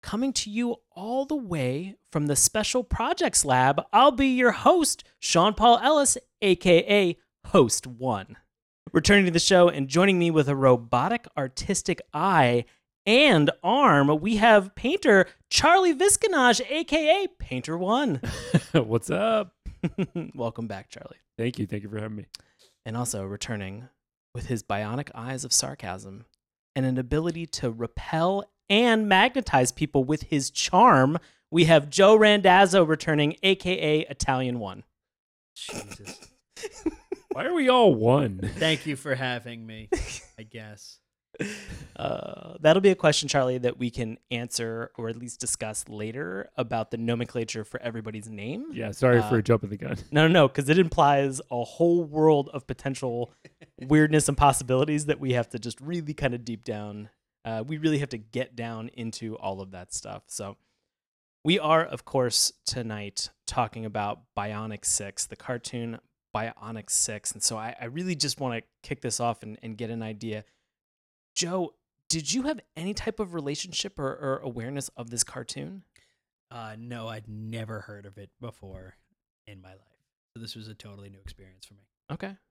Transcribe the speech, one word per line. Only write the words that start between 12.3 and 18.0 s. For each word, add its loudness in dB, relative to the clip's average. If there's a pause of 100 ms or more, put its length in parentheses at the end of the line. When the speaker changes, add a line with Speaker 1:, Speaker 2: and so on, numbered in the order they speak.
Speaker 1:
and 6 (100)
arm, 4
we 0
have 6
painter 4 (220)
Charlie 4
Visconage, 2
A -2
K 2
A -4
Painter -8
One. -2 (280)